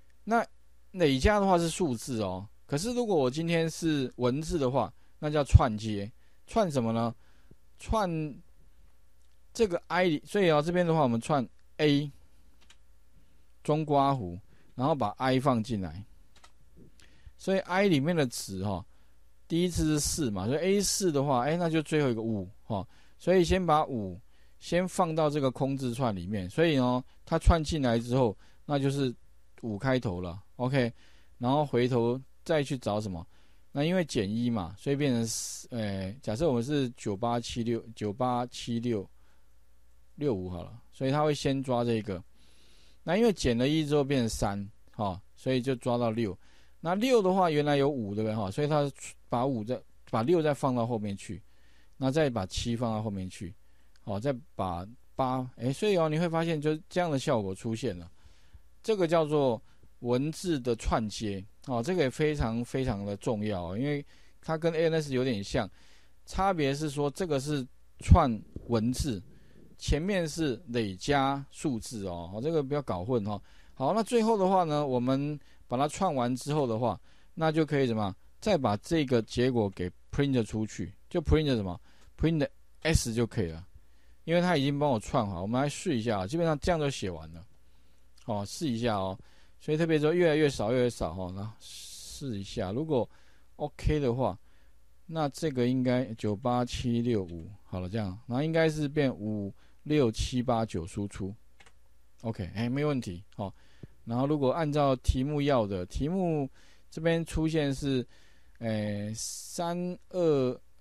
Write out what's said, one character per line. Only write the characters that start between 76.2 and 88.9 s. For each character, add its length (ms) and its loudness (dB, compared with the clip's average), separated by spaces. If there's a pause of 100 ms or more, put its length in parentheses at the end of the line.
之 180 -6
后 140 2
的 100 0
话， 240 -2 (340)
那 180 0
就 120 4
可 160 0
以 60 4
什 80 2
么？ 180 0 (280)
再 180 2
把 200 2
这 280 0
个 160 4
结 260 0
果 220 2
给 180 -6 (220)
print 340 2
出 220 -4
去， 260 -8 (160)
就 120 -2
print 340 2
什 100 0
么？ 160 -6 (380)
print 260 2 (360)
S 340 0
就 100 2
可 160 -4
以 60 0
了， 180 -10 (600)
因 100 -2
为 60 4
它 160 2
已 80 2
经 120 0
帮 140 2
我 80 2
串 260 0
好。 180 -4
我 40 -4
们 160 0
来 60 0
试 280 -4
一 60 -2
下， 240 0
基 100 -6
本 80 0
上 140 0
这 140 0
样 80 0
就 100 0
写 180 -6
完 240 -10
了。 140 -18 (800)
哦， 180 -4
试 240 -6
一 100 -2
下 180 0